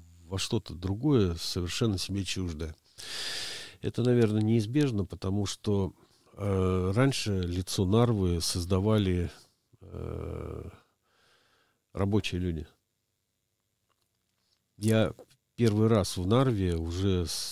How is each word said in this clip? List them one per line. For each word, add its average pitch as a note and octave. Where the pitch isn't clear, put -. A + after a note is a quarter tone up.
во F#2
что-то -
другое, G2
совершенно F#2
себе F#2+
чуждое. E2
Это, A2
наверное, A#2
неизбежно, A2+
потому G2
что, G2
э, F#2
раньше A2
лицо F2+
Нарвы G2
создавали, F#2
э, E2
рабочие G2
люди. E2
Я A2
первый A2
раз G#2+
в F2+
Нарве G#2
уже F2
с D#2+